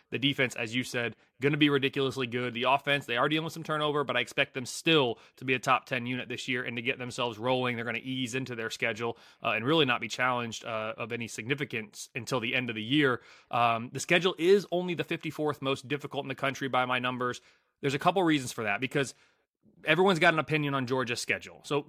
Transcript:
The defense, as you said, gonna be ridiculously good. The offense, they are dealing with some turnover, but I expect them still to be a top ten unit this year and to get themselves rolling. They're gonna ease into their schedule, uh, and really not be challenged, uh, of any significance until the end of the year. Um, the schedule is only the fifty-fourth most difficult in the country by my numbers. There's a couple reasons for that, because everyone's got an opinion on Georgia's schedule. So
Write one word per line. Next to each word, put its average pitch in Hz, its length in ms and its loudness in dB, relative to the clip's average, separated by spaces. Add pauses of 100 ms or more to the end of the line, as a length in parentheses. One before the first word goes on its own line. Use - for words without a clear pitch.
(120)
The 120 80 -4
defense, 135 360 0
as 117 180 -6
you 123 100 -2
said, 117 320 -4 (260)
gonna 147 160 2
be 147 120 6
ridiculously 135 580 0
good. 123 260 -4
The 120 160 -2
offense, 143 360 2
they 120 120 0
are 139 100 4
dealing 156 160 2
with 160 100 -6
some 165 100 -10
turnover, 151 420 0
but 120 100 -2
I 123 60 4
expect 135 320 -2
them 127 120 -6
still 143 540 2 (180)
to 127 80 -12
be 131 100 2
a 123 40 -4
top 127 280 2
ten 123 180 -4
unit 123 240 -6
this 120 180 -8
year 127 160 -2
and 120 140 -6
to 120 40 -4
get 123 180 -2
themselves 120 380 -4
rolling. 123 380 0
They're 117 100 -6
gonna 117 120 -4
ease 127 360 -4
into 127 220 -4
their 113 140 -6
schedule, 117 480 -2 (260)
uh, 117 60 0
and 110 160 0
really 156 200 4
not 123 140 2
be 113 80 -6
challenged, 123 560 -2
uh, 110 340 -4
of 117 140 -8
any 117 160 -6
significance 120 880 -6
until 123 240 -2
the 117 160 -2
end 127 140 0
of 113 60 -6
the 110 80 -4
year. 131 380 2 (300)
Um, 117 400 2
the 135 80 -8
schedule 175 380 2
is 180 340 6
only 180 220 0
the 147 100 -4
fifty-fourth 151 580 -4
most 135 260 -2
difficult 139 360 -6
in 135 60 -10
the 135 60 -6
country 135 340 -4
by 127 160 2
my 127 140 0
numbers. 123 420 -4 (400)
There's 139 140 -2
a 139 40 -4
couple 180 240 4
reasons 147 300 2
for 117 100 -6
that, 101 160 0
because 135 360 -2 (680)
everyone's 175 360 4
got 170 140 6
an 160 60 2
opinion 147 340 0
on 131 140 0
Georgia's 123 320 0
schedule. 92 460 -6
So 147 240 -2